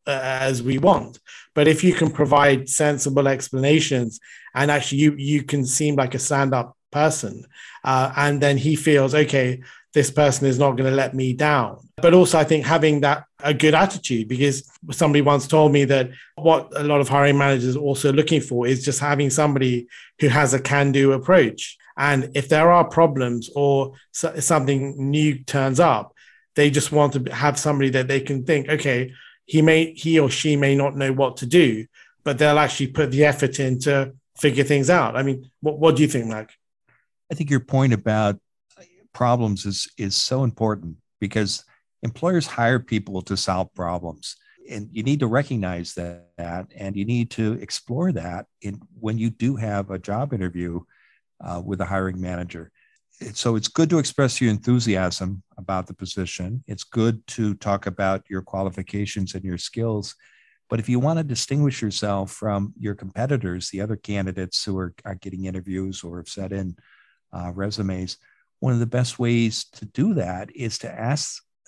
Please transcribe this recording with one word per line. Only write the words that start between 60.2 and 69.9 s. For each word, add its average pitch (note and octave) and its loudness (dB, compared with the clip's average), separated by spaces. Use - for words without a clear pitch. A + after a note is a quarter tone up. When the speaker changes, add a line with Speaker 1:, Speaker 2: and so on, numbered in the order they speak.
Speaker 2:
But A2+ -2
if A2 -6
you B2 0
wanna D#3+ 0
distinguish C#3 -2
yourself G2+ -4
from G2+ -4
your G2+ -8
competitors, G2 -6
the F#2+ -8
other G#2+ -6
candidates F#2+ -6
who F#2+ -6
are, F2+ -6
are G2 -12
getting F#2 -12
interviews F#2+ -8
or F2 -14
have E2 -16
sent F#2+ -10
in, F#2+ -8
uh, F2+ -10
resumes, F#2+ -6
one B2+ 0
of A#2+ 2
the A#2+ -2
best B2 -4
ways A#2+ 0
to - -18
do F#3 -2